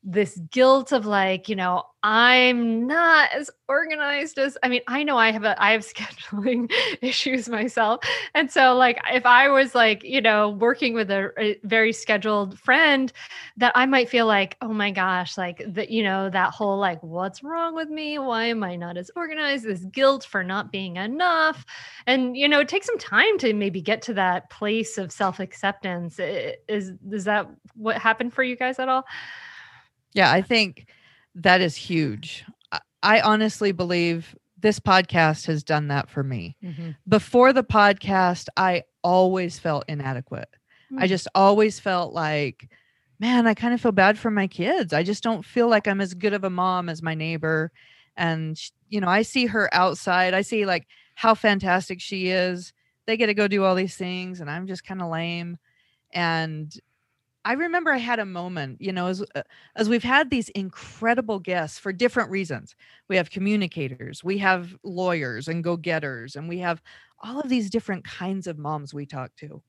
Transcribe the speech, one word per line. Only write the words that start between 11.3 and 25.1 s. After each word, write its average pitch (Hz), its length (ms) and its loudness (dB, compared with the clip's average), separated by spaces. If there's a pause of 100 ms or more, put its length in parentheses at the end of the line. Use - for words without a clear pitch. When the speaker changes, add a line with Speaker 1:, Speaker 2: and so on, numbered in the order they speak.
Speaker 1:
a 214 240 -2
very 220 280 2
scheduled 208 680 -2
friend, 277 520 4 (460)
that 247 160 4
I 254 140 4
might 262 220 2
feel 233 180 2
like, 196 340 2
"Oh 226 120 -6
my 208 180 -2
gosh," 185 480 -2
like, 175 260 -8
the, 196 260 -6
you 220 120 0
know, 190 260 0
that 185 220 0
whole, 196 260 -2
like, 180 240 -2
"What's 175 420 -8
wrong 330 300 -6
with 320 160 -8
me? 302 300 -8
Why 233 260 -2
am 226 180 -2
I 180 120 -8
not 175 220 -10
as 180 180 -12
organized?" 302 500 -6
This 190 200 -6
guilt 269 380 2
for 190 200 -4
not 196 280 -6
being 190 260 -8
enough. 311 680 0 (400)
And, 254 320 2
you 285 100 2
know, 294 120 6
it 285 80 2
takes 392 180 -4
some 480 140 -4
time 370 400 2
to 226 140 2
maybe 196 280 -2
get 220 220 -2
to 240 100 -8
that 185 380 0
place 220 480 -4
of 180 120 -8